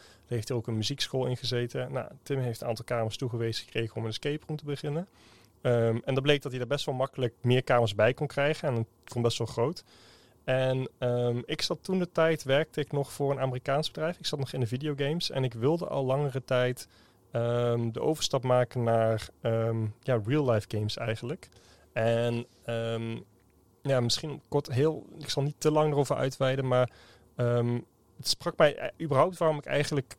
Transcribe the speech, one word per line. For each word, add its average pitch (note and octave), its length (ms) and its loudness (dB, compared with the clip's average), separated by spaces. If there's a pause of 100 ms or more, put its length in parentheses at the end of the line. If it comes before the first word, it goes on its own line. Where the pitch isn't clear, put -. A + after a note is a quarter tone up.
(260)
heeft A#2 220 -4
er C3 80 -2
ook A2+ 100 -4
een A#2 100 -2
muziekschool B2+ 500 -2
in B2+ 100 -2
gezeten. B2+ 560 -4
Nou, B2+ 160 -6 (140)
Tim C#3 160 -2
heeft B2 220 -2
een B2 80 -6
aantal A#2 160 -4
kamers A2+ 320 -2
toegewezen A#2 480 -2
gekregen A#2 320 -4
om A2+ 60 -4
een A2+ 80 -4
escape C#3+ 360 -4
room D3+ 100 -6
te D3 80 -14
beginnen. D3 440 -4 (520)
Ehm, A#2 440 2
en C3+ 100 0
dan C3 80 2
bleek C#3+ 200 4
dat C3 100 -8
hij B2+ 80 -6
er B2 60 -2
best C#3+ 200 -2
wel C#3+ 80 -2
makkelijk B2+ 460 -2
meer B2 220 4
kamers A#2 320 4
bij A2 200 4
kon D3+ 120 -4
krijgen. D3 420 0
En B2+ 60 0
het A2+ 120 0 (180)
vond A#2+ 200 -2
best A#2 140 2
wel A#2 80 0
groot. - 380 -2 (600)
En, C3 440 0 (100)
ehm, A#2+ 460 0
ik - 180 -6
zat - 220 -4
toen F#3+ 140 0
de F3 140 -2
tijd, D#3+ 300 2
werkte C#3+ 380 0
ik C#3 120 -6
nog C#3+ 200 -2
voor C#3 180 -2
een C#3 100 -2
Amerikaans C3 500 -2
bedrijf. D#3 280 -4
Ik - 80 -14
zat D3 120 -4
nog C3+ 140 -6
in C#3 80 -4
de B2 60 2
videogames. C#3+ 640 -2
En C3 140 0
ik A#2 100 -4
wilde D3 320 2
al C3+ 180 -2
langere C3 400 0
tijd, B2 440 0 (420)
ehm, A#2+ 600 0
de A2+ 100 -6
overstap C#3+ 420 0
maken B2 400 2
naar, A2+ 460 2 (120)
ehm, A2+ 360 0 (260)
ja, B2 240 0
real-life B2 400 2 (100)
games G#2 200 -2
eigenlijk. A#2 520 -6 (440)
En, A#2 540 2 (180)
ehm, A2+ 520 -4 (640)
ja, C3+ 180 2
misschien C3 480 -2
kort C#3+ 240 -2
heel, D3+ 340 0 (120)
ik C#3+ 120 -10
zal C#3+ 120 -2
niet D3 180 -2
te D#3 100 4
lang D3+ 220 4
erover C#3+ 240 2
uitweiden, C3+ 520 0
maar, B2+ 220 4 (460)
ehm, A#2+ 380 2 (420)
het - 120 -6
sprak - 280 -4
mij, D3+ 200 6
eh, - 120 -6 (160)
überhaupt D#3 340 2
waarom D#3 200 2
ik - 80 -12
eigenlijk C#3+ 520 -2